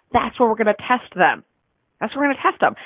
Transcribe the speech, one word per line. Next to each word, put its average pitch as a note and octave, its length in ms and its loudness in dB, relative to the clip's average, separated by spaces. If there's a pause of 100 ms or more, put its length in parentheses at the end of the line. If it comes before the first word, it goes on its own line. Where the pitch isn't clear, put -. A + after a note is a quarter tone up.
(120)
that's A3+ 260 -2
where B3 80 4
we're A3 100 0
gonna G#3+ 200 0
test - 380 -4
them. D#3 280 2 (560)
That's - 160 -8
where C#4 140 -2
we're C4+ 60 -2
gonna - 80 -8
test F#4 180 -2
them. E3+ 140 2 (100)